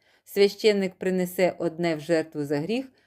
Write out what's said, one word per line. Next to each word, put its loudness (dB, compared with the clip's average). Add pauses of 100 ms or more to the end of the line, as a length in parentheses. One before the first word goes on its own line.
(240)
Священник 2
принесе 0
одне -2
в -8
жертву -2
за -2
гріх, -4 (160)